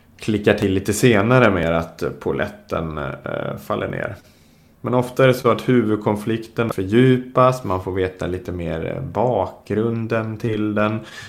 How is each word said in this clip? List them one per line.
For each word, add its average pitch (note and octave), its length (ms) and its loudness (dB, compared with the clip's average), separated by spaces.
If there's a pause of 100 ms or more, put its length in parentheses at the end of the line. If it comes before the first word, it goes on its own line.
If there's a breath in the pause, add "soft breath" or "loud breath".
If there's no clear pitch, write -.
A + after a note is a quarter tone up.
(180 loud breath)
klickar G#2+ 360 2
till G2 200 0
lite F#2+ 200 0
senare, A#2 580 4
mer E2 200 2
att E2 320 -2 (160)
polletten, D#2+ 800 -4
eh, - 680 -8
faller G#2 220 -4
ner. G1+ 280 -6 (680 soft breath)
Men A#2 100 -2
ofta B2 300 2
är C3 40 8
det B2+ 60 6
så B2 180 2
att G#2+ 180 -2
huvudkonflikten A2 1000 0
fördjupas, B2+ 960 4
man F#2 200 -2
får F#2+ 80 -6
veta F#2 360 -2
lite F2+ 240 -6
mer, E2 440 -6
eh, F#2 80 -6
bakgrunden A2 1300 -2
till G#2+ 380 -2
den. G#2+ 240 0 (300 loud breath)